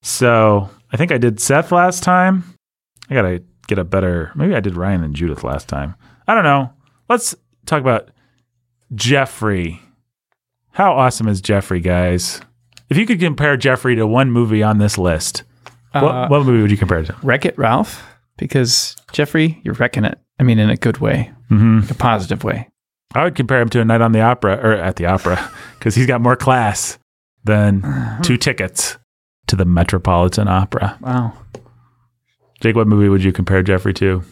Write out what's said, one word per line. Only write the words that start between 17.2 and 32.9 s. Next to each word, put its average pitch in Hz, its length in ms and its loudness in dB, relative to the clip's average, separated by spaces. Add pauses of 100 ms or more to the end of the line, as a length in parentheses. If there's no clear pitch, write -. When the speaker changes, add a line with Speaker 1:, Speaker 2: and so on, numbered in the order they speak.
Speaker 2:
Wreck-It 135 340 -2
Ralph, 123 460 -2 (340)
because - 600 -2 (160)
Jeffrey, 156 520 -2
you're - 100 -4
wrecking 120 300 -2
it. - 140 -4 (200)
I - 40 2
mean, 120 160 4
in 107 120 4
a 120 60 0
good 113 220 -2
way, - 340 -2 (180)
Speaker 1:
Mm-hmm. 110 320 6
Speaker 2:
like - 100 -4
a - 20 -6
positive 107 480 -2
way. 113 260 -6 (460)
Speaker 1:
I 127 100 0
would 175 120 -2
compare 131 260 0
him 117 80 0
to 123 100 0
A 113 40 2
Night 113 180 4
on 117 100 4
the 110 80 4
Opera, 110 420 2
or 113 100 4
at 92 240 -2
the 87 100 -4
Opera, 90 440 -2 (160)
<laughs> - 140 -20
'cause 110 140 -2
he's 127 120 2
got 123 140 0
more 123 160 2
class 123 600 -2 (460)
than 104 400 2
Speaker 2:
Uh-huh. 127 380 -6
Speaker 1:
two 180 140 2
tickets - 600 -4 (480)
to 92 100 0
the 92 80 2
Metropolitan 90 840 2
Opera. 98 520 -2
Speaker 2:
Wow. 123 320 -4 (1300)
Speaker 1:
Jake, 110 160 0
what 113 120 2
movie 104 200 4